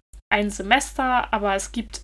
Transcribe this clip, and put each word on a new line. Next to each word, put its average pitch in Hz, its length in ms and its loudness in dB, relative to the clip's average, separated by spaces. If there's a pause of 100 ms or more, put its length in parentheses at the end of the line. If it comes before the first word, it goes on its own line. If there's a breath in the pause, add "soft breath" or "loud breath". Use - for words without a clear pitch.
(320)
ein 208 200 2
Semester, 254 840 0
aber 202 220 0
es 196 160 -4
gibt - 320 -8